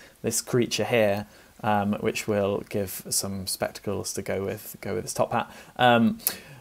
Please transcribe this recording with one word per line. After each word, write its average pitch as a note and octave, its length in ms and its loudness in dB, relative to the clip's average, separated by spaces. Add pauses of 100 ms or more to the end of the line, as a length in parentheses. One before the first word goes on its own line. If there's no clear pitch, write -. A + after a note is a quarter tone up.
(220)
this A2+ 200 -2
creature A2 440 0
here, G#2 400 4 (380)
um, G#2 300 2
which - 340 -2
will G2+ 420 2
give G2 400 -4
some G2 380 -4
spectacles - 680 -6
to G2+ 80 -6
go G2 240 -4
with, G#2 360 -8
go G2 140 -6
with G2 100 -4
its - 80 -8
top - 180 0
hat. A#2 200 -2 (260)
Um, A#2 420 6 (420)